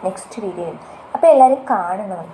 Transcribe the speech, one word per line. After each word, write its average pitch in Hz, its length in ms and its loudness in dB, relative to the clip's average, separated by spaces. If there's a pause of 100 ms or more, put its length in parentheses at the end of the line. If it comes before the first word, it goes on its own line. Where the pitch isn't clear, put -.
നെക്സ്റ്റ് - 400 -10
വീഡിയോയിൽ. 175 320 -10 (360)
അപ്പോൾ - 200 2
എല്ലാവരും 269 280 6 (100)
കാണണം 185 600 -6